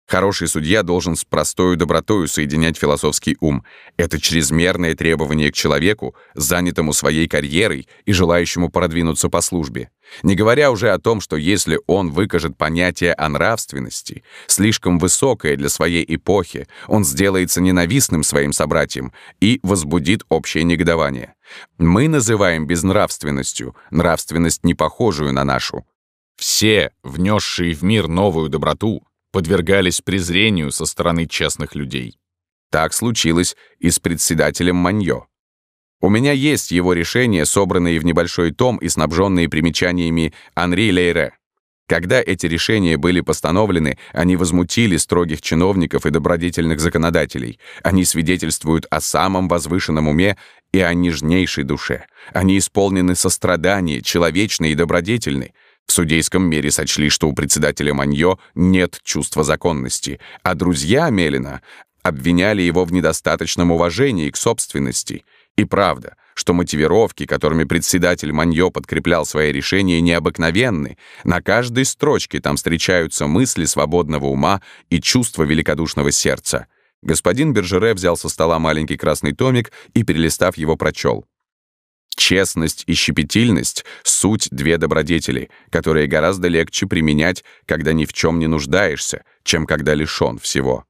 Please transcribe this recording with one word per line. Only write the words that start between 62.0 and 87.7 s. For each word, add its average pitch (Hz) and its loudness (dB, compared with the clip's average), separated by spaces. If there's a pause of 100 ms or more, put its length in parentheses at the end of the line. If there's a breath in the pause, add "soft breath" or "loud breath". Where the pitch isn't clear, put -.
обвиняли 87 2
его 87 2
в 85 -6
недостаточном 82 0
уважении 85 0
к - -8
собственности. - -4 (320 soft breath)
И 107 4
правда, 85 0 (200 soft breath)
что - 0
мотивировки, 82 0
которыми 78 0
председатель 82 0
Маньё 82 2
подкреплял 78 -2
свои 76 0
решения, 85 0
необыкновенны. 85 0 (280 loud breath)
На 87 0
каждой 120 0
строчке 135 -2
там 71 -2
встречаются 82 0
мысли 87 0
свободного 76 0
ума 71 0 (280 loud breath)
и 85 2
чувства - 0
великодушного 76 0
сердца. - -2 (340)
Господин 113 0
Бержере 98 2
взял 87 0
со - -8
стола 82 0
маленький 78 0
красный 73 -2
томик 123 0 (200 loud breath)
и, 117 2
перелистав 80 0
его, 78 -2
прочёл: 67 -2 (920)
"Честность 90 0
и 87 0
щепетильность — 82 0 (180 loud breath)
суть - 0
две 71 2
добродетели, 78 -2 (220 soft breath)
которые 78 0
гораздо 85 0
легче 82 0
применять, 80 0 (220 soft breath)
когда 80 -2